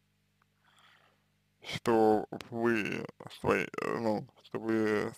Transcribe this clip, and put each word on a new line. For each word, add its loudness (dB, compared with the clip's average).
что 2
вы -2
свои, 2
э, -2
ну, -2
что -8
вы 0